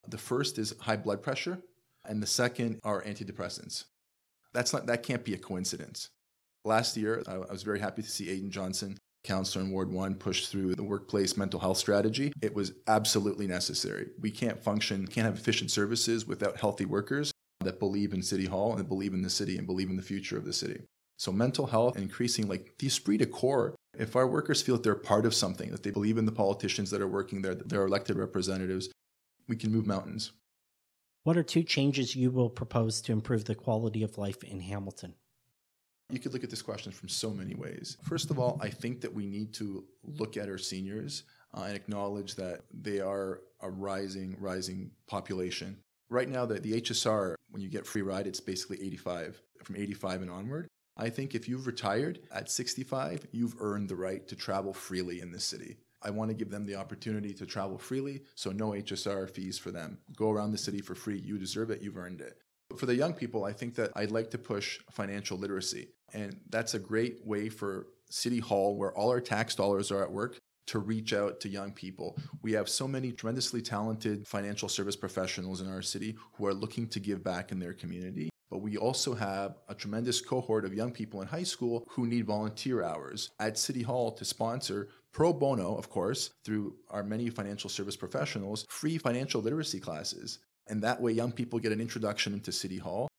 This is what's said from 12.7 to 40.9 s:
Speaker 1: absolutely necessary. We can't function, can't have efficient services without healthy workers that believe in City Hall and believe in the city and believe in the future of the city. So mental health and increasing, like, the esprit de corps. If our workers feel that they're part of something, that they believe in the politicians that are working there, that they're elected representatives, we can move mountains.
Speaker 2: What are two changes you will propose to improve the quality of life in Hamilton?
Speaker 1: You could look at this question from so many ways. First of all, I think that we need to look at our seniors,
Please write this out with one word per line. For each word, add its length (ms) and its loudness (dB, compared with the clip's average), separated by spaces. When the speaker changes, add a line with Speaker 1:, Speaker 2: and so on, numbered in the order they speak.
Speaker 1:
absolutely 600 6
necessary. 600 0
We 120 0
can't 280 0
function, 480 2
can't 200 2
have 100 2
efficient 340 2
services 560 4
without 320 0
healthy 280 2
workers 440 0
that 180 0
believe 360 2
in 80 0
City 240 2
Hall 300 2
and 120 -2
believe 240 0
in 80 0
the 80 0
city 300 0
and 80 -4
believe 240 0
in 60 0
the 60 -2
future 360 -4
of 80 -4
the 80 -4
city. 260 -2
So 140 -2
mental 340 4
health 300 6
and 80 -2
increasing, 440 2
like, 300 -4
the 80 0
esprit 320 4
de 80 8
corps. 480 4
If 160 -2
our 140 8
workers 340 4
feel 140 6
that 80 2
they're 100 8
part 320 6
of 80 6
something, 380 0
that 100 -6
they 80 0
believe 260 4
in 100 6
the 60 4
politicians 600 2
that 100 2
are 60 2
working 340 0
there, 140 0
that 120 -8
they're 160 4
elected 320 4
representatives, 720 0
we 80 2
can 160 2
move 140 4
mountains. 440 -2
Speaker 2:
What 120 6
are 60 6
two 220 4
changes 500 4
you 160 6
will 200 6
propose 520 2
to 100 0
improve 340 2
the 100 0
quality 480 2
of 120 -4
life 280 -4
in 160 -8
Hamilton? 540 -8
Speaker 1:
You 100 -4
could 120 -4
look 120 -4
at 60 -6
this 120 -6
question 300 -6
from 160 -12
so 220 -2
many 240 -4
ways. 480 -8
First 280 -2
of 80 2
all, 240 4
I 60 -2
think 320 -4
that 120 -6
we 140 -4
need 280 -4
to 300 -6
look 320 -4
at 120 -4
our 80 -6
seniors, 680 -6